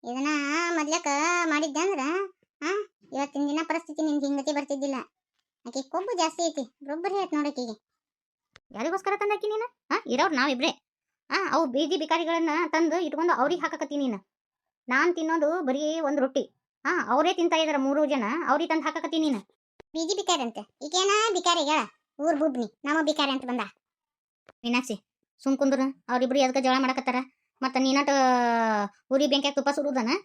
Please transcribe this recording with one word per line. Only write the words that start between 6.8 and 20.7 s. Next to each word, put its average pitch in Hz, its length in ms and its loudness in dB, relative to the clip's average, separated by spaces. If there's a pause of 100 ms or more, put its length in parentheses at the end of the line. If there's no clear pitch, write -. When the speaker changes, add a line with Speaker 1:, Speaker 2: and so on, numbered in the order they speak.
Speaker 1:
ಬರೋಬ್ಬರಿ 359 380 -4
ಐತಿ 330 140 -4
ನೋಡು 294 120 0
ಆಕಿಗೆ. 247 440 -10 (800)
Speaker 2:
ಯಾರಿಗೋಸ್ಕರ 339 440 -4
ತಂದಾಕಿ 415 300 -2
ನೀನು? 427 440 -6
ಆ, 453 160 0
ಇರೋರ್ 294 260 2
ನಾವಿಬ್ರೇ. 269 360 0 (600)
ಆ, - 40 -4 (180)
ಅವು 320 140 2
ಬೀದಿ 285 300 0
ಬಿಕಾರಿಗಳನ್ನ 330 540 0 (180)
ತಂದು 320 320 0
ಇಟ್ಕೊಂಡು 330 320 2
ಅವ್ರಿಗೆ 294 300 2
ಹಾಕಕತ್ತಿ 311 340 -4
ನೀನು. 254 380 -4 (540)
ನಾನ್ 294 260 2
ತಿನ್ನೋದು 330 480 0
ಬರೀ 302 380 -2
ಒಂದ್ 294 200 0
ರೊಟ್ಟಿ. 262 380 -2 (260)
ಆ, 302 280 0
ಅವರೇ 320 200 4
ತಿಂತಾ 339 240 2
ಇದಾರ 311 220 2
ಮೂರು 277 280 2
ಜನ, 269 180 0 (240)
ಅವ್ರಿಗೆ 302 200 2
ತಂದ್ 320 160 0
ಹಾಕಕತ್ತಿ 320 340 -2
ನೀನು. 294 200 2 (420)
Speaker 1:
ಬೀದಿ 320 360 -6
ಬಿಕಾರಿ 359 260 0
ಅಂತೆ, 226 180 -6
ಈಗೇನ 381 720 0